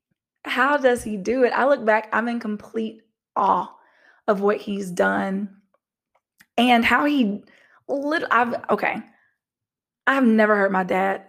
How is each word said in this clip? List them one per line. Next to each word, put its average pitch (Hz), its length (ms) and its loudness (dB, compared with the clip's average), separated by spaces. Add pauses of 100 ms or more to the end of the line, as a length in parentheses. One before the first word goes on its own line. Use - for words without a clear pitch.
(460)
how 277 320 0
does 247 260 2
he 214 140 -6
do 226 260 0
it? 226 80 2
I 233 140 0
look 277 180 2
back, 220 300 2
I'm 226 160 0
in 233 100 -6
complete 220 600 -8 (340)
awe 190 400 0 (520)
of 202 120 2
what 202 180 2
he's 196 320 -8
done 196 600 -2 (1080)
and 240 280 2
how 247 180 2
he 254 400 0 (460)
lit-, 285 420 -2
I've, 240 240 0 (140)
okay. - 320 -2 (1080)
I've 262 180 2
never 214 300 4
heard 196 160 2
my 185 140 0
dad 190 440 -2